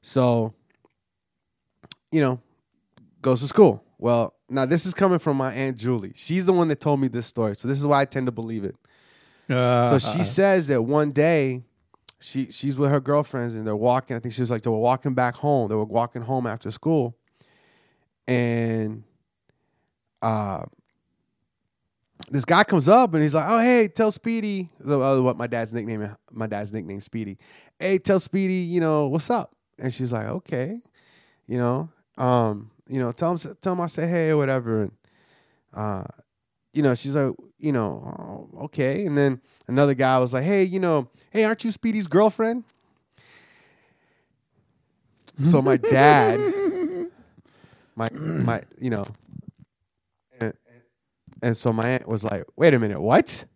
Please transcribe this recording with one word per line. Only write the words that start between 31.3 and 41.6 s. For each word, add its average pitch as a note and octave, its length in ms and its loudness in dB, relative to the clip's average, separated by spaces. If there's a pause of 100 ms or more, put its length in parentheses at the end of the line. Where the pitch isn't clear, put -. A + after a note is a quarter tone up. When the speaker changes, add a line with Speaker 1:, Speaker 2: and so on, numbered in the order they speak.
Speaker 1:
You B2 100 -4
know, B2+ 320 -2 (280)
um, A2+ 540 0 (160)
you C3 120 -6
know, B2 120 -4
tell E3+ 240 -4
him, D#3+ 260 -14
tell F#3+ 120 -2
him F3+ 80 -4
I E3+ 60 -4
say E3 200 -6
hey E3 220 0
or D#3 80 2
whatever. B2 460 0
And, F#2+ 80 -6 (840)
uh, G#2 300 -6 (680)
you D3+ 100 0
know, C3 120 4
she's C#3 200 -8
like, C#3 180 0 (240)
you D3+ 140 -4
know, - 840 -6
"Oh, C#3+ 100 -12
okay." D3 400 -2
And D3 120 0
then C#3 240 2 (260)
another C#3 260 4
guy C3 260 4
was B2+ 140 0
like, C3 100 -2
"Hey, G3 200 2
you F#3 160 -2
know, D#3 300 0 (200)
hey, A3 140 0
aren't A3 200 -2